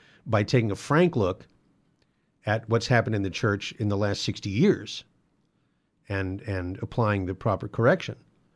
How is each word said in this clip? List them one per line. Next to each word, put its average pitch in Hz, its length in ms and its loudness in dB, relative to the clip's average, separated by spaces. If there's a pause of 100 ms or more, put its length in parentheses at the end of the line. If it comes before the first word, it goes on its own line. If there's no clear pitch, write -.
(260)
by 110 160 4
taking 113 300 2
a 92 40 -2
frank 170 380 2
look 95 320 0 (1000)
at 104 240 -2
what's 113 200 0
happened 117 260 2
in 98 80 0
the 95 80 -2
church 101 480 -2
in 104 100 -2
the 101 80 0
last 101 260 -2
sixty - 280 -6
years 110 540 0 (1040)
and, 98 320 -4
and 92 420 -4
applying 104 440 0
the 92 80 -4
proper 107 340 -2
correction. 135 480 0 (380)